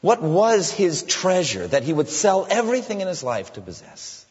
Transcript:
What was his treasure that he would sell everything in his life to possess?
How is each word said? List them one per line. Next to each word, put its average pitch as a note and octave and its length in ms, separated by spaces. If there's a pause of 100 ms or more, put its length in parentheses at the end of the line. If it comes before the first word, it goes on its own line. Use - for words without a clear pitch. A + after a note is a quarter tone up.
What A#3 220
was G3 480
his F3 320
treasure E3 640
that C3+ 160
he D#3 100
would D3+ 160
sell F#3+ 400
everything A3+ 520
in F#3+ 60
his F3 140
life A#2 320
to G#2+ 80
possess? - 680